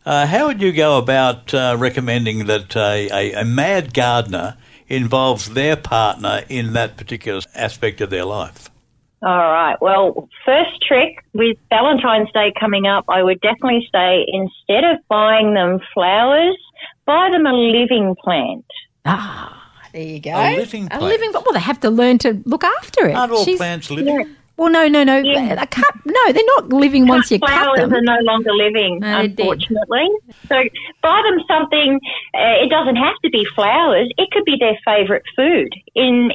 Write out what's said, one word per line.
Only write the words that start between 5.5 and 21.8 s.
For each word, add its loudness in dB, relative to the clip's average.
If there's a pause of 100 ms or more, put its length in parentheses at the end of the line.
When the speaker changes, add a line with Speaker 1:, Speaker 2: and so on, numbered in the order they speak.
Speaker 1:
their 0
partner -2
in -6
that -4
particular -10 (140)
aspect -6
of -6
their -4
life? -10 (560)
Speaker 2:
All -2 (240)
right. 0
Well, 0 (160)
first 2 (160)
trick, 0
with 0 (120)
Valentine's 2
Day 0
coming 0
up, 0
I 2
would 0
definitely -2
say, 2
instead -2
of 2 (100)
buying 2
them 0 (160)
flowers, 2 (500)
buy 2
them 2
a 0
living 2
plant. -4 (400)
Speaker 3:
Ah, -8 (200)
there -12
you -12
go. -12
Speaker 1:
A 0
living -6
Speaker 3:
A -8
Speaker 1:
plant. -6
Speaker 3:
living, -2
well, -2
they 0
have -4